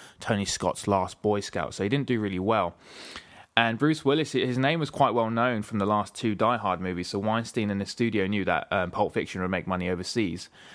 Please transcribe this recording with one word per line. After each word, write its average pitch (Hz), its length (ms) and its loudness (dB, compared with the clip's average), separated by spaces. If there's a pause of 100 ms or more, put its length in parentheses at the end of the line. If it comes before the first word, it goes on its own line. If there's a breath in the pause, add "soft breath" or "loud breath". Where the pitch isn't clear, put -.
(200 loud breath)
Tony 101 260 0
Scott's - 420 -2
Last 95 340 0
Boy 104 200 2
Scout, - 320 -6
so 95 100 -4
he 104 60 0
didn't 135 180 0
do 120 120 0
really 95 200 -2
well. 98 360 0 (800 loud breath)
And 113 220 4
Bruce 151 260 2
Willis, 139 280 2
his 123 260 0
name 147 220 2
was 147 100 -2
quite 123 240 4
well 113 160 2
known 117 320 2
from 107 160 -4
the 101 80 2
last 104 300 0
two 110 180 0
Die 110 240 2
Hard 92 240 -2
movies, 90 280 -4
so 101 100 -4
Weinstein 110 500 0
and 98 100 -2
the 98 60 -2
studio 107 400 0
knew 98 200 0
that, 87 260 0
um, 90 180 0
Pulp 98 240 0
Fiction 92 280 -4
would 92 100 -2
make 90 160 -2
money 90 220 -2
overseas. 92 600 -4 (240 loud breath)